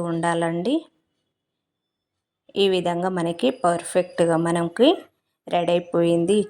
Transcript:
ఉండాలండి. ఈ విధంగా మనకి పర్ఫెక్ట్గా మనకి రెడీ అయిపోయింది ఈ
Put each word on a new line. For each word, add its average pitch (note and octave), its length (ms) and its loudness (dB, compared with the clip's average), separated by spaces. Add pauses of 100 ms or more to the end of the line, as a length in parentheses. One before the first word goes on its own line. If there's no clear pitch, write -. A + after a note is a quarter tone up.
(100)
ఉండాలండి. E3+ 640 -2 (1900)
ఈ - 20 4 (100)
విధంగా F3 440 -2
మనకి E3+ 320 -2 (160)
పర్ఫెక్ట్గా E3+ 800 0
మనకి E3+ 420 2 (680)
రెడీ F3 200 0
అయిపోయింది E3+ 680 2
ఈ G3+ 80 -4